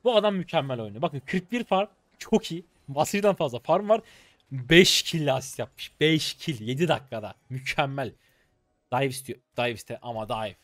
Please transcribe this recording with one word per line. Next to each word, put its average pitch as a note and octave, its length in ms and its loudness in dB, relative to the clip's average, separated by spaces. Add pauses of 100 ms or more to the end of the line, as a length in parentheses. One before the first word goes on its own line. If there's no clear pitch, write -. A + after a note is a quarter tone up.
Bu A#3+ 120 4
adam G3+ 200 4
mükemmel C#3+ 460 -2
oynuyor. G#2+ 200 -8
Bakın D3 240 -4
kırk F3+ 260 -4
bir A#3 120 -4
farm. G3 240 0 (300)
Çok - 340 -2
iyi. E3 140 -10 (220)
Basri'den F3+ 480 2
fazla B2 240 -4
farm G3 300 0
var. A3 120 4 (500)
Beş C3+ 520 6
kill D3 320 0
asist - 240 -8
yapmış. - 400 -10
Beş D#3 340 2
kill. A#2+ 280 -8
Yedi C3+ 260 -2
dakikada. A2 480 -4 (140)
Mükemmel. C3+ 640 -4 (800)
Dive C3+ 140 2
istiyor. - 320 -8 (180)
Dive A#2+ 140 0
iste. A2+ 300 -12
Ama A2+ 280 -8
dive. A2 340 -6